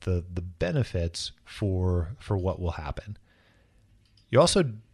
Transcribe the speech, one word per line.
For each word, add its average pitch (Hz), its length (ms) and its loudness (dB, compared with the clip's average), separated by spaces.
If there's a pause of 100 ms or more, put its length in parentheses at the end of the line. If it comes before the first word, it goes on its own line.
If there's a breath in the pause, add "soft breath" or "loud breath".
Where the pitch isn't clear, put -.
the, 87 320 -2
the 87 100 -4
benefits 90 920 -2 (120)
for, 90 760 0
for - 180 -2
what 90 240 -2
will 85 120 -2
happen. - 440 -10 (1120 soft breath)
You 120 100 8
also 170 240 6 (280)